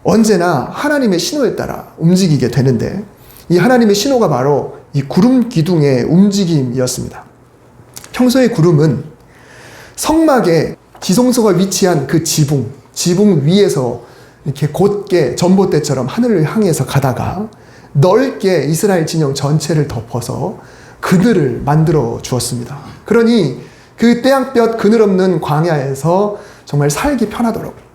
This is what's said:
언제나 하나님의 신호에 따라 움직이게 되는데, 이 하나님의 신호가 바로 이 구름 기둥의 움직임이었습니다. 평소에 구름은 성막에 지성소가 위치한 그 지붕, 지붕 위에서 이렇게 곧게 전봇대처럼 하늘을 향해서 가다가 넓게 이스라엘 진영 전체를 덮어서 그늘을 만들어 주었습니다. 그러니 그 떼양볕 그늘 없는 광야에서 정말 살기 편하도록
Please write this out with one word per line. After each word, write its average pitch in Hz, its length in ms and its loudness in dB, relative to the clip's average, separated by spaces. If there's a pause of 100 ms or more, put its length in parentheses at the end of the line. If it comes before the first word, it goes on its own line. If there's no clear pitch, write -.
언제나 180 680 2
하나님의 269 480 -2
신호에 277 360 -2
따라 - 420 -10
움직이게 160 520 2
되는데, 135 540 -2 (460)
이 170 80 4
하나님의 233 380 4
신호가 226 340 0
바로 135 480 -2 (160)
이 143 80 -2
구름 233 480 2
기둥의 147 540 0
움직임이었습니다. 151 1200 0 (920)
평소에 247 360 2
구름은 156 540 2 (920)
성막에 247 800 0 (240)
지성소가 226 520 2
위치한 180 560 0
그 160 160 0
지붕, 139 480 -2 (220)
지붕 180 520 2
위에서 156 560 0 (440)
이렇게 143 220 -4
곧게 180 680 0
전봇대처럼 160 720 0
하늘을 220 360 0
향해서 156 420 0
가다가 131 640 -4 (440)
넓게 185 720 2
이스라엘 165 420 0
진영 156 280 -2
전체를 151 540 -2
덮어서 117 720 -8 (440)
그늘을 180 640 2
만들어 147 560 0
주었습니다. 120 560 -6 (280)
그러니 220 540 2 (380)
그 233 240 2
떼양볕 254 560 0
그늘 220 240 4
없는 190 400 2
광야에서 156 960 -2 (280)
정말 147 240 0
살기 233 400 -2
편하도록 202 640 -6